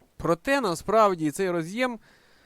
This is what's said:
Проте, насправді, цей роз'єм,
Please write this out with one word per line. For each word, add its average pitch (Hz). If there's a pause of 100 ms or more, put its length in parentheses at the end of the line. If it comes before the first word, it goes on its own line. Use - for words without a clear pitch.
(160)
Проте, 214
насправді, 190
цей 190
роз'єм, 208 (480)